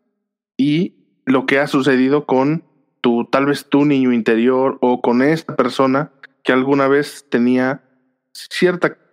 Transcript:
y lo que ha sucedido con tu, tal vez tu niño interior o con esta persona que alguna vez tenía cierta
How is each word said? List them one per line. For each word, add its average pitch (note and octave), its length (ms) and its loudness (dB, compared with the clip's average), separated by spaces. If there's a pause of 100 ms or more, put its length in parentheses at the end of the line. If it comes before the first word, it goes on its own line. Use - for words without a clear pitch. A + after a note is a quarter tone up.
(580)
y D3 380 -2 (300)
lo C3 200 0
que C3+ 140 0
ha C#3+ 80 0
sucedido C#3 580 0
con C#3 380 0 (380)
tu, A#2 240 0
tal C3+ 200 0
vez C#3 220 -4
tu C#3+ 180 2
niño C3+ 280 2
interior B2 680 0
o B2 200 0
con A#2+ 200 0
esta D3+ 340 -2
persona C3+ 560 -2 (320)
que C3 100 0
alguna C3+ 340 0
vez C#3+ 420 -2
tenía B2+ 540 0 (500)
cierta - 640 -4 (160)